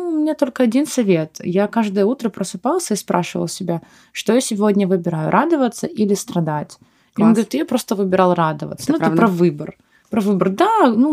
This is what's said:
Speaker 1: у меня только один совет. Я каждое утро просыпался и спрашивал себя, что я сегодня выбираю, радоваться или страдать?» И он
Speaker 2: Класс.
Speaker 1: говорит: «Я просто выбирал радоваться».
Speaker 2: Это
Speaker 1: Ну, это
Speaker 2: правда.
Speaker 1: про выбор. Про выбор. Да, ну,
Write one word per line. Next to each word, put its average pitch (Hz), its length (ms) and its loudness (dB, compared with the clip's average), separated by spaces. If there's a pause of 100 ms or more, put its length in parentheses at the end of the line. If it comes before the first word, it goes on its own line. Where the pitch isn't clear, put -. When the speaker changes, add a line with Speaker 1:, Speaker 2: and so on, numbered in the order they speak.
(100)
Speaker 1:
у 320 100 0
меня 311 140 0
только 262 300 0
один 254 220 2
совет. 190 580 0
Я 180 240 0
каждое 208 380 0
утро 233 240 -2
просыпался 233 640 -4
и - 20 0
спрашивал 180 520 -2
себя, 175 320 -6 (320)
что - 220 -2
я 254 60 4
сегодня 202 480 0
выбираю, 165 420 -2
радоваться 269 580 0
или 214 260 0
страдать?» 156 640 -4 (400)
И 202 40 0
он 220 60 6
Speaker 2:
Класс. 226 60 6
Speaker 1:
говорит: 220 200 0
«Я 294 120 -2
просто - 300 -4
выбирал 185 380 2
радоваться». 156 500 -4
Speaker 2:
Это - 80 0
Speaker 1:
Ну, 330 60 0
это 160 60 -2
Speaker 2:
правда. 160 180 2
Speaker 1:
про 175 60 6
выбор. 170 480 0 (340)
Про 214 120 0
выбор. 190 280 2
Да, 359 380 4
ну, 240 240 4